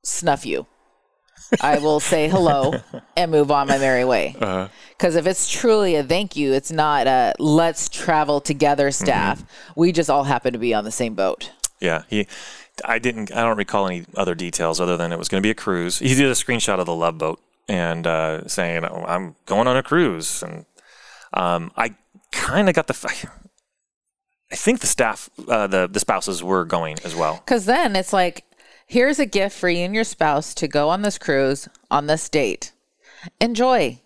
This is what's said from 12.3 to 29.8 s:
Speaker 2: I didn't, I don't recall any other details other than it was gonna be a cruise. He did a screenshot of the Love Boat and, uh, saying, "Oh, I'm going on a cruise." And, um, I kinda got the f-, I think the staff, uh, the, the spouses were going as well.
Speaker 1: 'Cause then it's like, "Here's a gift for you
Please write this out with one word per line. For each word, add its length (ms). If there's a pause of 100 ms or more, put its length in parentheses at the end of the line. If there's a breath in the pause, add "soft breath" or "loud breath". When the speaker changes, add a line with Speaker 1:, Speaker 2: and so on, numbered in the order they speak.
Speaker 2:
I 140
didn't, 340
I 100
don't 140
recall 300
any 180 (120)
other 180
details 460
other 160
than 160
it 60
was 100
gonna 120
be 100
a 40
cruise. 460
He 140
did 120
a 60
screenshot 480
of 60
the 80
Love 240
Boat 220 (280)
and, 380
uh, 420
saying, 360
"Oh, 220
I'm 300 (100)
going 220
on 80
a 60
cruise." 600
And, 240 (680 loud breath)
um, 440
I 180 (380)
kinda 400
got 160
the 60
f-, 300 (1300)
I 40
think 240
the 60
staff, 440 (180)
uh, 180
the, 240
the 100
spouses 420
were 220
going 400
as 100
well. 320
Speaker 1:
'Cause 200
then 280
it's 180
like, 320 (440 soft breath)
"Here's 320
a 60
gift 300
for 120
you 160